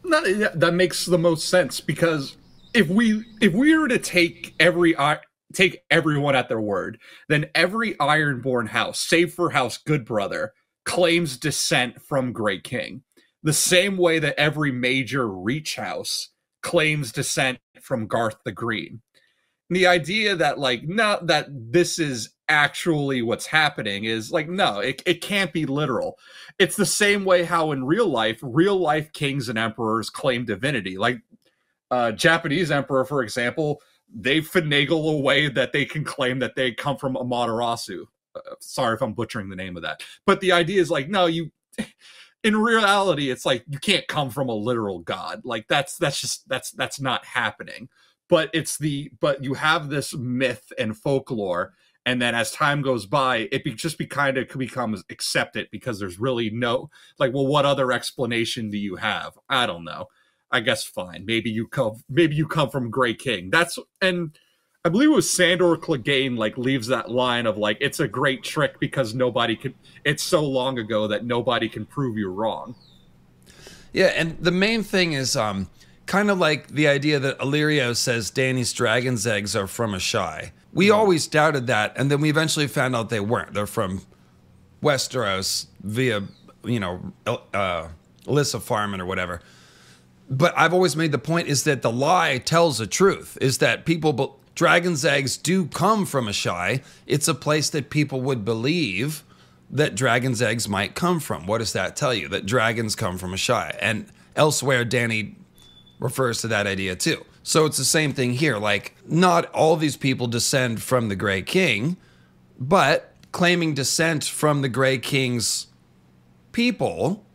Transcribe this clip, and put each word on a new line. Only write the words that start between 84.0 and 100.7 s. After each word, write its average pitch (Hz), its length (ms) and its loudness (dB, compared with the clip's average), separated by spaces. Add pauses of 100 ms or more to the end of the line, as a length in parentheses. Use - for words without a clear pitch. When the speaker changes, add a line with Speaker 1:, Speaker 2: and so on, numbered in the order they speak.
Speaker 2:
Westeros 120 840 -2 (160)
via, 107 400 0 (420)
you 117 160 -2
know, 90 320 -6 (140)
El-, 117 160 -4 (100)
uh, 90 360 -2 (380)
Elissa 131 340 0
Farman 104 400 -2
or 90 60 -6
whatever. 90 340 -4 (920)
But 151 260 2
I've 160 180 4
always 180 200 4
made 160 180 0
the 139 60 -2
point 165 300 -2
is 139 160 0
that 139 180 0
the 120 80 2
lie 143 480 2
tells 160 400 4
the 110 80 -4
truth, - 540 2
is 127 180 2
that 120 280 2
people 156 260 2
be-, 131 160 0 (260)
dragon's 170 500 4
eggs 139 320 2
do 180 300 0
come 196 380 2
from 131 220 -2
Asshai. 98 560 -2 (240)
It's 147 220 0
a 156 60 0
place 151 360 0
that 143 200 -4
people 143 320 0
would 127 220 -2
believe 123 800 -2 (460)
that 143 240 0
dragon's 120 480 2
eggs 113 260 0
might 98 260 -2